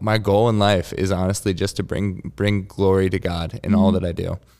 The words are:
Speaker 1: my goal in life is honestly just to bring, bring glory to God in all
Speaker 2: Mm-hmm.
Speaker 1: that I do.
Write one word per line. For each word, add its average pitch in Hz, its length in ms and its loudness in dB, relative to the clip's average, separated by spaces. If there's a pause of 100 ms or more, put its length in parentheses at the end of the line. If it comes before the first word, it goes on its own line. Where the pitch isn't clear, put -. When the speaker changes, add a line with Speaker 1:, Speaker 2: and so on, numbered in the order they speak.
Speaker 1:
my 110 180 0
goal 104 300 4
in 110 100 2
life 101 340 2
is 95 200 -2
honestly 95 420 0
just 90 220 -4
to 101 80 -4
bring, 95 520 -6
bring 101 300 0
glory 95 440 2
to 95 100 -2
God 85 440 -6
in 107 100 2
all 101 180 4
Speaker 2:
Mm-hmm. 90 120 0
Speaker 1:
that 87 40 -2
I 85 40 -4
do. 87 260 -4 (220)